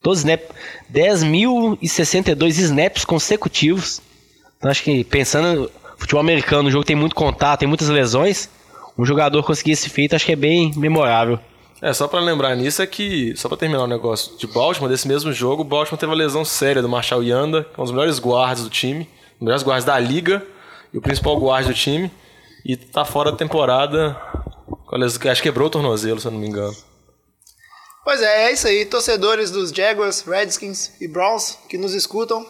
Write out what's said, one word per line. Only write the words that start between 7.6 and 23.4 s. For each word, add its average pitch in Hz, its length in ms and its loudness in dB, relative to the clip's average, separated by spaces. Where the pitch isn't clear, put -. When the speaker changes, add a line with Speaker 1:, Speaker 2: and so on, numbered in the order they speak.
Speaker 1:
muitas 156 200 0
lesões, 147 600 2
um 120 80 0
jogador 143 380 2
conseguir 156 300 0
esse 147 180 -2
feito 147 240 0
acho 156 100 0
que - 80 0
é 156 40 2
bem 156 400 2
memorável. 123 640 2
Speaker 2:
É, 160 100 0
só 143 140 0
pra 175 140 -2
lembrar 143 340 0
nisso 127 260 -2
é 190 60 0
que, 180 500 -4
só - 120 -6
pra - 100 -4
terminar 156 240 0
o 123 60 0
negócio 117 500 -4
de - 80 -8
Baltimore, 139 420 0
desse 131 200 -2
mesmo 147 240 0
jogo, 127 300 0
o - 20 -2
Baltimore 147 340 -2
teve 156 140 -2
a - 20 0
lesão 156 300 0
séria 139 360 0
do 120 80 0
Marshall 120 360 0
Yanda, 147 400 0
que 156 120 -20
é - 40 -8
um 131 40 -2
dos 123 80 -6
melhores 139 280 0
guardas 123 420 0
do 113 80 -10
time, 135 300 -4
um - 380 -18
dos - 20 -12
melhores 123 240 0
guardas 131 200 2
da 143 140 2
liga, 165 420 0
e 104 40 -4
o - 40 -10
principal 143 380 0
guarda 131 300 2
do 127 40 0
time, 156 340 0
e 127 120 -2
tá - 280 -4
fora 147 280 0
da - 40 -6
temporada, 147 800 0